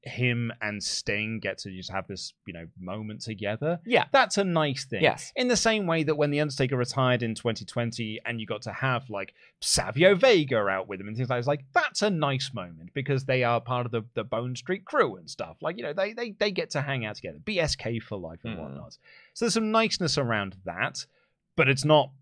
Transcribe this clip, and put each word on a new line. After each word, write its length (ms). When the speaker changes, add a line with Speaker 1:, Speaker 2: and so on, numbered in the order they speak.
Speaker 1:
him 480
and 180
Sting 580
get 200
to 100
just 220
have 160
this, 260
you 60
know, 120
moment 420
together. 640
Speaker 2:
Yeah. 260
Speaker 1:
That's 280
a 40
nice 420
thing. 180
Speaker 2:
Yes. 320
Speaker 1:
In 120
the 80
same 300
way 160
that 140
when 160
The 80
Undertaker 360
retired 460
in 140
twenty 300
twenty 600
and 160
you 60
got 160
to 100
have, 380
like, 240
Savio 560
Vega 420
out 200
with 140
him 60
and 80
things 140
like 60
that, 40
it's 80
like, 260
that's 280
a 80
nice 420
moment 440
because 300
they 180
are 180
part 240
of 60
the, 120
the 80
Bone 320
Street 300
crew 320
and 120
stuff. 320
Like, 160
you 60
know, 100
they, 200
they, 180
they 200
get 200
to 100
hang 240
out 100
together. 280
B 160
S 160
K 240
for 180
life 260
and 140
Speaker 2:
Mm. 60
Speaker 1:
whatnot. 340
So 100
there's 80
some 180
niceness 460
around 480
that, 400
but 140
it's 160
not 240